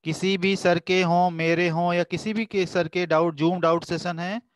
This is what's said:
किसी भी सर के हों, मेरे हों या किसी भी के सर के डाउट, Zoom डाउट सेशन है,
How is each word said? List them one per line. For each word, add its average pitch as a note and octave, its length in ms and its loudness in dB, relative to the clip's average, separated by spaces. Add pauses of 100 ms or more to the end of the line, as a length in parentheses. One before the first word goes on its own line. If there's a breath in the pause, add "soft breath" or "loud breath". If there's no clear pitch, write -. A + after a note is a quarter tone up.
किसी F#3 340 -2
भी F#3+ 180 0
सर F3 240 2
के F#3 240 0
हों, F3 280 2
मेरे E3 380 0
हों F3 240 0
या F3 100 2
किसी F3 300 -6
भी A3 120 -2
के F#3+ 200 -2
सर E3+ 220 -2
के F3+ 180 -2
डाउट, D#3+ 320 2
Zoom E3+ 240 0
डाउट E3 220 2
सेशन E3+ 360 -6
है, G3 220 -6 (140)